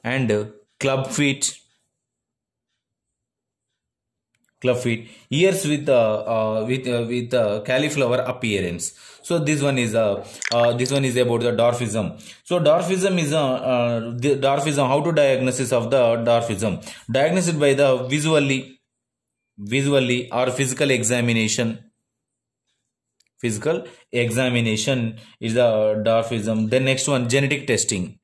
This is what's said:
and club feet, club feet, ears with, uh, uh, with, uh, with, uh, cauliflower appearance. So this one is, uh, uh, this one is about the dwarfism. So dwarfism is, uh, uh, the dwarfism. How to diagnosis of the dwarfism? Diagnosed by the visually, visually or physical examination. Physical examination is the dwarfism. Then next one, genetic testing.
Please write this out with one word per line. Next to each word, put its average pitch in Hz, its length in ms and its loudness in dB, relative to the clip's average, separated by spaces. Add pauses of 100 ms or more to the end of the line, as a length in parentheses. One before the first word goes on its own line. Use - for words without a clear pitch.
and 110 500 -2 (260)
club 135 300 -2
feet, 143 500 -2 (3000)
club 127 160 0
feet, 117 320 -4 (220)
ears 180 360 2
with, 143 220 -2
uh, 113 300 4
uh, 110 460 -2
with, 127 220 -4
uh, 120 220 -2
with, 123 260 -4
uh, 107 280 0
cauliflower 135 560 0
appearance. 98 760 -4 (320)
So 170 160 -2
this 151 200 0
one 139 180 0
is, 113 180 -2
uh, 104 260 0 (300)
uh, 120 220 2
this 131 180 -2
one 139 120 0
is 120 120 0
about 117 240 2
the 120 100 0
dwarfism. 113 680 0 (240)
So 175 160 -2
dwarfism 180 580 2
is, 147 140 0
uh, 143 220 0
uh, 120 640 -2
the 127 200 0
dwarfism. 139 500 0
How 139 140 2
to 170 100 -2
diagnosis 131 600 2
of 117 180 0
the 120 280 4
dwarfism? 113 680 0 (260)
Diagnosed 165 480 2
by 143 160 4
the 131 300 4
visually, 143 720 0 (800)
visually 123 720 0
or 127 220 0
physical 135 400 0
examination. 117 880 0 (1600)
Physical 135 440 -2 (280)
examination 117 1040 0 (220)
is 113 140 -4
the 110 520 2
dwarfism. 113 640 0
Then 127 140 2
next 135 240 0
one, 123 200 0
genetic 139 380 0
testing. 98 580 -2